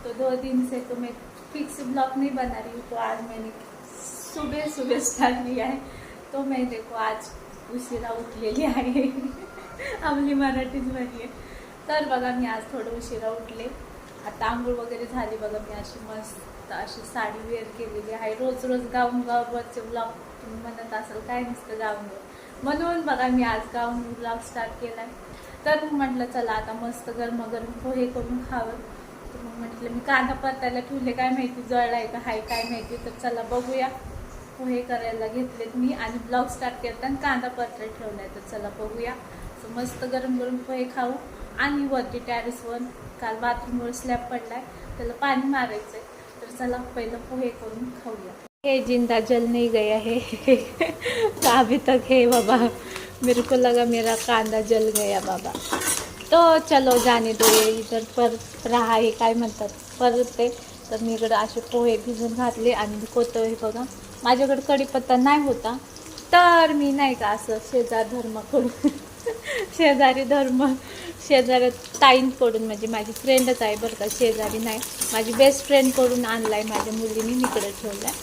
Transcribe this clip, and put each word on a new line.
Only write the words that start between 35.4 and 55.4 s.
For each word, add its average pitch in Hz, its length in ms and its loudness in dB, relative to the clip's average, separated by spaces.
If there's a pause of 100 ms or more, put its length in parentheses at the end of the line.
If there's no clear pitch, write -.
मी 247 180 2
आणि 226 240 -6
ब्लॉग 247 300 0
स्टार्ट 247 360 -8
करताना 254 380 -4
कांदा 254 260 0
परतायला 233 520 -6
ठेवलाय. 208 360 -10
तर 208 40 -12 (120)
चला 208 180 -8
बघूया. 233 440 -8 (500)
तर 226 120 -12
मस्त 247 280 -6
गरम 254 360 -2
गरम 247 180 -2
पोहे 254 260 -4 (120)
खाऊ 247 160 0 (480)
आणि 277 280 0
वरती 254 320 -2
टेरेसवर 240 580 -6 (440)
काल 226 180 -6
बाथरूमवर 240 520 -2
स्लॅब 247 400 -4
पडलाय, 233 300 -8 (360)
त्याला 240 160 -6
पाणी 269 340 0
मारायचंय. 226 540 -2 (400)
तर 247 180 -14
चला 247 180 -2 (180)
पहिलं 233 220 -6 (120)
पोहे 254 200 -2
करून 233 400 -10 (140)
खाऊया. 196 300 -10 (320)
हे 269 160 4
जिंदा 240 380 4
जल 233 280 4
नाही 240 200 4
गया 214 300 4
है. 226 220 0
<laughs> - 600 2 (640)
तो 285 60 8
अभी 247 280 6
तक 254 320 4
है 254 180 8
बाबा. 233 300 6 (640)
मेरे 247 180 6
को 254 140 4
लगा 240 300 6
मेरा 226 300 2
कांदा 220 460 2
जल 220 360 4
गया 202 220 4
बाबा. 185 320 -4 (800)